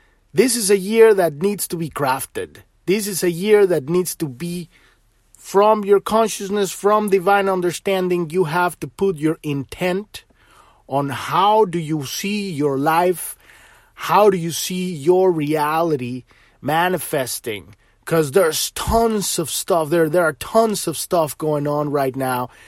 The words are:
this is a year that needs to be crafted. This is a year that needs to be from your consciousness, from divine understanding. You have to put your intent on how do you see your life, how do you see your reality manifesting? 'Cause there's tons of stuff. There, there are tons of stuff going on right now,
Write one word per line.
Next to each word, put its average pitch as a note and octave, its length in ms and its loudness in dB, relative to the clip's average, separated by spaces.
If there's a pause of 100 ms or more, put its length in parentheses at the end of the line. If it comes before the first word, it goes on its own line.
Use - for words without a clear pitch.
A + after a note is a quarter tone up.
(340)
this A3+ 220 2
is G3+ 140 -2
a G#3 60 6
year A3 380 6
that D#3+ 260 0
needs G3 280 -2
to F3 100 -6
be E3 100 -6
crafted. B2+ 680 -6 (260)
This G3 220 0
is F#3 160 -6
a F3+ 80 2
year G3+ 360 4
that D3+ 220 -2
needs F3+ 280 -2
to D#3 120 -4
be E3+ 400 -10 (680)
from G#3 480 2
your G3 160 4
consciousness, G#3 680 -2
from G#3 400 0
divine G3 400 2
understanding. F3+ 800 -2
You F3+ 140 0
have E3+ 360 -2
to D3+ 80 -8
put F#3+ 300 -4
your D#3 240 -2
intent F3+ 840 -6 (640)
on C#3 220 -2
how G3 560 2
do F3 120 -6
you D3+ 280 -4
see G3+ 440 -6
your C#3 280 -2
life, E3 580 0 (560)
how G3 380 4
do F#3+ 80 -2
you E3 120 -4
see F#3 440 -6
your F3+ 360 4
reality D3+ 920 -2 (380)
manifesting? C3+ 1120 -4 (320)
'Cause D#3+ 240 0
there's F#3 400 2
tons A3 680 0
of E3 120 -6
stuff. D#3+ 400 -2
There, E3 180 2
there E3+ 160 2
are D3+ 80 0
tons A3 560 0
of D#3 80 -6
stuff D#3+ 400 -2
going D3+ 300 -2
on D3 240 -2
right C3+ 260 -2
now, B2+ 320 -2 (200)